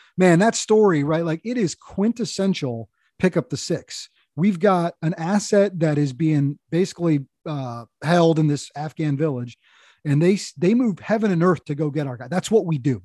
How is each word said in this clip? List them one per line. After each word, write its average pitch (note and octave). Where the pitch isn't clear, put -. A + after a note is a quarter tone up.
man, F3
that A3
story, G3+
right? D#3+
Like, E3
it A#3+
is G3+
quintessential F#3+
pick F#3
up D3+
the C#3+
six. -
We've F3+
got F3
an D#3+
asset G3
that D3+
is C#3+
being D3
basically, E3
uh, B2+
held E3
in D#3
this C#3+
Afghan D3+
village, B2+
and D3
they F3+
s-, -
they F3
move A#3
heaven G#3+
and E3+
earth F3+
to D3
go D3+
get D3
our B2
guy. A#2+
That's F3+
what G#3+
we D#3+
do. A#2+